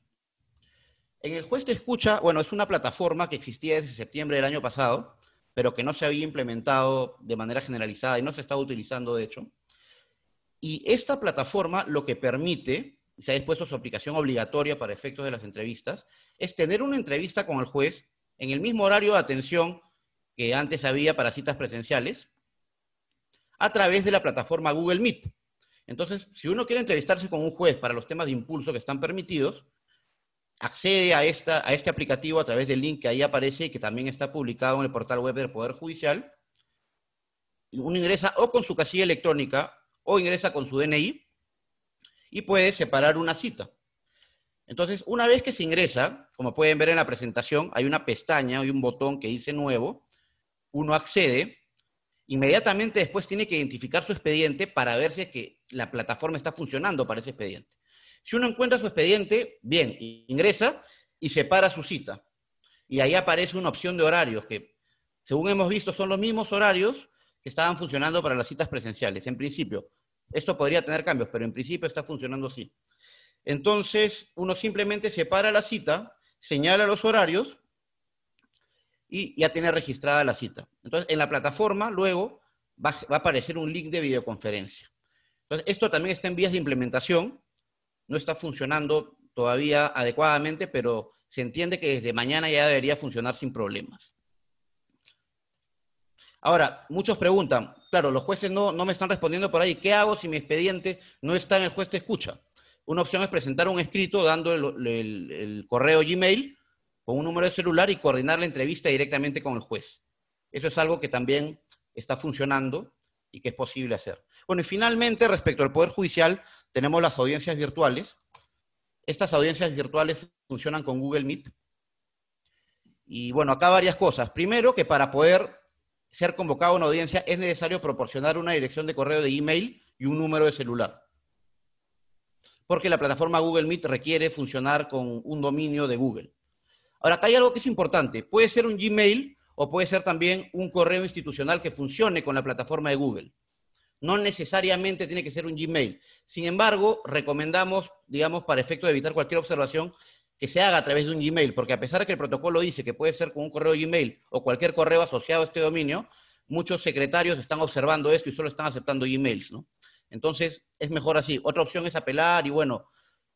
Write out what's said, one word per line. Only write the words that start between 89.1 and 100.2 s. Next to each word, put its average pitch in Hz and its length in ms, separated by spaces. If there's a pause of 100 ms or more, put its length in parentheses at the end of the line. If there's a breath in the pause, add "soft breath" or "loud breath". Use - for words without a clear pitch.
todavía 147 540
adecuadamente, 151 800
pero 120 460 (160 soft breath)
se - 120
entiende 165 380
que 143 160
desde 117 180
mañana 147 360
ya 147 180
debería 143 280
funcionar 120 400
sin 127 180
problemas. - 600 (2250 soft breath)
Ahora, 156 480
muchos 196 280
preguntan, 170 560 (160)
claro, 156 220
los 131 120
jueces 196 280
no, 196 200
no 175 140
me 190 60
están 185 180
respondiendo 180 400
por 165 120
ahí, 175 140
¿qué 196 180
hago 208 240
si 175 100